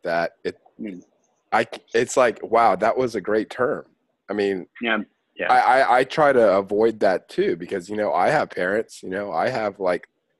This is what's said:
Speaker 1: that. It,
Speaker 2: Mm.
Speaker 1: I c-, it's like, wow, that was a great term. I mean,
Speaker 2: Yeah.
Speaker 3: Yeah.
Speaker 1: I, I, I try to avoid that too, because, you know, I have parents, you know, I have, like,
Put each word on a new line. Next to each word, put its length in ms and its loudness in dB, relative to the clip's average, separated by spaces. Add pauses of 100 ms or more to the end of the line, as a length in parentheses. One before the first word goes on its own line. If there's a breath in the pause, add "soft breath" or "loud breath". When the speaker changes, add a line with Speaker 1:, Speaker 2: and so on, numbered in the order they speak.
Speaker 1:
that. 300 -2 (100)
It, 160 -8 (200)
Speaker 2:
Mm. 220 -12 (500)
Speaker 1:
I 140 2
c-, 160 -14 (120)
it's 240 -2
like, 260 2
wow, 320 2
that 220 0
was 160 -2
a 80 -4
great 300 -2
term. 340 -4 (420)
I 60 -8
mean, 320 0 (160)
Speaker 2:
Yeah. 160 -2 (380)
Speaker 3:
Yeah. 180 0
Speaker 1:
I, 280 4
I, 180 4
I 40 2
try 300 2
to 240 4
avoid 440 0
that 280 0
too, 280 -2
because, 320 -8
you 60 -8
know, 160 -2
I 180 2
have 200 0
parents, 540 -4
you 60 -12
know, 220 -6
I 180 0
have, 300 -4
like, 280 -2 (320)